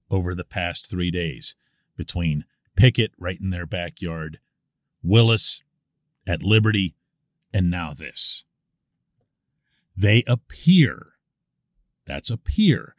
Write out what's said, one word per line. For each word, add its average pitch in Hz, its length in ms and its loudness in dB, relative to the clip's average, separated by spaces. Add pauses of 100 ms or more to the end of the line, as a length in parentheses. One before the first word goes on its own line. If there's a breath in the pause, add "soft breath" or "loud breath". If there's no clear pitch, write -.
(100)
over 90 240 -2
the 87 100 -8
past - 460 -8
three 90 220 -2
days 82 420 -6 (420)
between 82 480 -4 (300)
Pickett 120 420 4
right 92 240 -8
in 95 100 -4
their 87 160 -6
backyard, 82 720 -8 (600)
Willis 113 600 2 (640)
at 80 160 -4
Liberty, 104 540 2 (580)
and 92 160 0
now 87 220 -6
this. - 520 -6 (1500)
They 104 300 4
appear, 123 840 2 (920)
that's - 260 -8
appear, 127 680 0